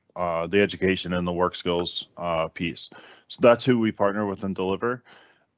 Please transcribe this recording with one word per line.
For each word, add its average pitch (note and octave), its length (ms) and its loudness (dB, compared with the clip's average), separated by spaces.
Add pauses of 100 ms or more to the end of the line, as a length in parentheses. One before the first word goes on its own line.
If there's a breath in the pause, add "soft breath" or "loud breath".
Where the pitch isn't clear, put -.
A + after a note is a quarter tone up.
(140)
uh, E2+ 320 -2
the F#2+ 140 4
education F#2 540 0
and F2+ 120 0
the F2+ 60 -2
work F2 240 0
skills, F2 520 -2 (100)
uh, E2 300 -2
piece. - 420 -8 (380 loud breath)
So - 120 -16
that's A#2+ 240 6
who B2 140 4
we A2 120 2
partner G#2 360 0
with G2 180 -6
and G2 100 -2
deliver. F#2+ 480 -2 (560 soft breath)